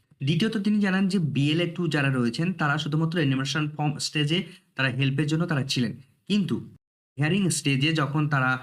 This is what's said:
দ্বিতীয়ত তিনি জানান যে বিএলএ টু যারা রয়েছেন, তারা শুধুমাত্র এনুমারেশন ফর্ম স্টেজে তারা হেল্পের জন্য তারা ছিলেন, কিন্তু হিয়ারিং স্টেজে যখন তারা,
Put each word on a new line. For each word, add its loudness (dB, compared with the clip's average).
দ্বিতীয়ত 0
তিনি 0
জানান 2
যে 0
বিএলএ 0
টু -4
যারা 2
রয়েছেন, 0
তারা 0
শুধুমাত্র 0
এনুমারেশন 0
ফর্ম -4
স্টেজে 0
তারা 0
হেল্পের 0
জন্য 0
তারা 0
ছিলেন, -2
কিন্তু -2
হিয়ারিং 2
স্টেজে 0
যখন 0
তারা, 2